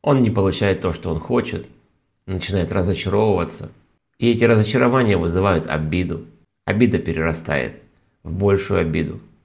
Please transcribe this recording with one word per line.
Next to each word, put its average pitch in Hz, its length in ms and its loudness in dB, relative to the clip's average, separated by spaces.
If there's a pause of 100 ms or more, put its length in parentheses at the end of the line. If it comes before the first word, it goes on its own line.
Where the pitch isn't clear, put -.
Он 139 200 2
не 113 80 4
получает 98 520 2
то, 85 120 -2
что 90 180 -6
он 80 80 -4
хочет, - 460 -4 (600)
начинает 92 460 -4
разочаровываться. 95 1000 0 (480)
И 117 120 2
эти 113 120 2
разочарования 117 760 4
вызывают 85 500 0
обиду. 82 580 -4 (400)
Обида 110 340 2
перерастает 80 800 -4 (420)
в 80 100 -10
большую 98 480 2
обиду. 80 380 -2 (240)